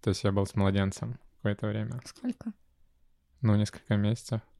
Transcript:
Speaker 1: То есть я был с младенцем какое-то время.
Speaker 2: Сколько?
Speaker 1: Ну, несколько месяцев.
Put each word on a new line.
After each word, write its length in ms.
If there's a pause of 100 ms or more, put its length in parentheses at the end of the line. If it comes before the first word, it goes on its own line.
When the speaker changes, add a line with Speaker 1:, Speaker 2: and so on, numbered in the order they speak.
Speaker 1:
То 80
есть 160
я 80
был 120
с 80
младенцем 640 (200)
какое-то 300
время. 380
Speaker 2:
Сколько? 460 (880)
Speaker 1:
Ну, 140
несколько 400
месяцев. 460 (180)